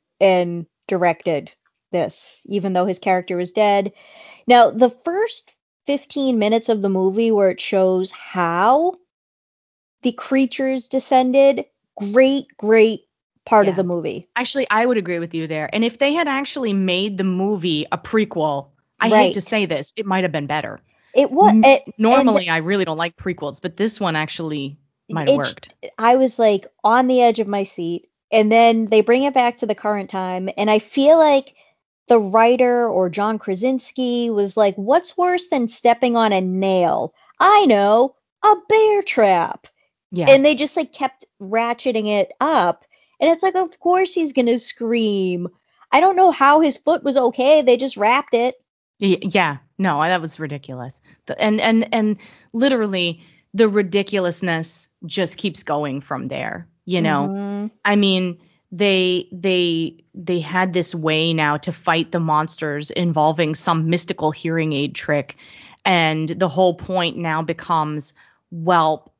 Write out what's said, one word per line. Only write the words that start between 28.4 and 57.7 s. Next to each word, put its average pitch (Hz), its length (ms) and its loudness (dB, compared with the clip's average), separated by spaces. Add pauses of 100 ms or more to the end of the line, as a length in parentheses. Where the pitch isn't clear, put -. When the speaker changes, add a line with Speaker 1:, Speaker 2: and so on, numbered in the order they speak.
Speaker 1:
then 226 360 4
they 214 160 4
bring 233 220 2
it 277 100 -2
back 240 240 0
to 233 80 -6
the 208 80 -2
current 202 360 -4
time. 185 460 -6
And 214 140 0
I 214 100 4
feel 294 380 4
like 285 360 2 (540)
the 233 100 6
writer 233 720 2
or 185 220 0
John 208 280 -2
Krasinski 240 880 -4
was 202 280 -2
like, 202 200 2
"What's 254 400 -2
worse 359 320 0
than 247 200 -2
stepping 233 480 0
on 220 160 2
a 185 80 0
nail? 185 720 0 (240)
I 403 280 4
know, 220 500 4 (260)
a 427 140 4 (120)
bear 427 340 4
trap." 190 640 0 (440)
Speaker 2:
Yeah. 175 200 2
Speaker 1:
And 269 140 8
they 302 100 4
just, 285 220 -6
like, 311 160 -4
kept - 320 -8 (160)
ratcheting 220 680 -4
it 208 320 -2
up. 277 440 0 (360)
And 311 100 4
it's 330 120 0
like, 381 120 0
"Of 359 240 -4
course 370 360 0
he's 311 180 -2
gonna 240 260 0
scream." 202 920 -4 (440)
I 269 80 4
don't 370 160 2
know 370 160 4
how 285 280 4
his 311 160 0
foot 339 280 -2
was 269 120 -2
okay. 269 460 2
They 247 140 4
just 262 200 -6
wrapped 240 380 0
it. 247 220 -2 (440)
Speaker 2:
Y-, 190 220 2
yeah. 165 360 -2 (200)
No, 170 240 0
that 175 180 0
was 160 200 -12
ridiculous. 135 600 -12 (260)
The, - 140 -10
and, 214 200 0
and, 226 320 2
and 214 240 -2 (360)
literally 208 680 -2 (320)
the 220 140 4
ridiculousness 190 1200 -4 (180)
just 185 300 -6
keeps 185 260 -8
going 147 380 -6
from 139 280 -10
there, 139 400 -10 (160)
you 180 160 -4
know? 151 280 0
Speaker 1:
Mm-hmm. 202 380 -8 (180)